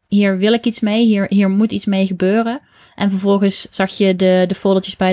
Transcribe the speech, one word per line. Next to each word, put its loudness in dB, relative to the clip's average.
hier 2
wil 2
ik 0
iets -4
mee, 0
hier, 2
hier 2
moet 0
iets -6
mee 0
gebeuren." -2
En -2
vervolgens 0
zag -4
je 0
de, 2
de -4
foldertjes -2
bij 0